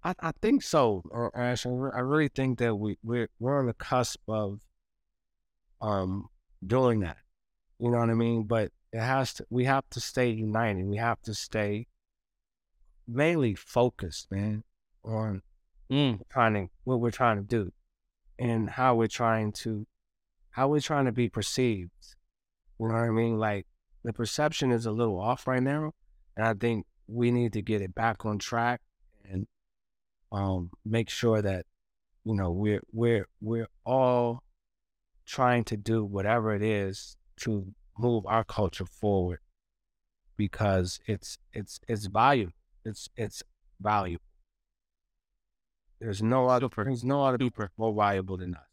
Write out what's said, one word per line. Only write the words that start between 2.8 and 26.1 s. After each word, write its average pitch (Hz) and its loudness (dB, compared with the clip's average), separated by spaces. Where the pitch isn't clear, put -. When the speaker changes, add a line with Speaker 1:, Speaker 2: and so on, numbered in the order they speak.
Speaker 1:
we're, 117 -2
we're 135 0
on 131 0
the 117 -2
cusp - -2
of, 104 -4
um, 98 -2
doing 117 4
that. 85 -6
You 120 0
know 120 2
what 117 4
I 117 4
mean? 117 2
But 107 0
it 113 -6
has 127 0
to, - -12
we 123 0
have 135 2
to - -10
stay 123 0
united. 110 -2
We 101 -2
have 117 -2
to 113 -8
stay 104 -4
mainly 135 2
focused, - -2
man, 107 -4
on 110 -4
Speaker 2:
Mm. 135 2
Speaker 1:
trying 113 4
to, 98 -2
what 127 0
we're 117 2
trying 120 4
to 101 -4
do 104 -2
and 113 0
how 127 2
we're 113 4
trying 110 0
to, 107 -6
how 135 0
we're 151 4
trying 143 0
to 127 2
be 117 0
perceived. 104 -4
You 113 -2
know 113 0
what 113 2
I 117 2
mean? 113 2
Like, 104 -2
the 117 -4
perception 147 0
is 117 2
a 113 -2
little 110 0
off 110 -2
right 127 2
now, 151 -2